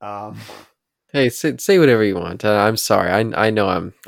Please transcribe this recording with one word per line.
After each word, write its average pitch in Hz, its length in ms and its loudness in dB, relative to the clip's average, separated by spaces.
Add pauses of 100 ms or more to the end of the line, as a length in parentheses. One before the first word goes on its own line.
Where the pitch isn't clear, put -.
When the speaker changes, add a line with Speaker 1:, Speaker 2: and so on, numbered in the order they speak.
Speaker 1:
Um, 104 380 -14 (760)
Speaker 2:
Hey, 135 160 0
say, 131 280 -4
say 190 240 2
whatever 120 240 4
you 98 100 0
want. 87 300 -8
Uh, 107 100 2
I'm 107 220 2
sorry. 98 340 0
I, 104 360 0
I 110 40 2
know 107 180 0
I'm, 90 240 -4 (160)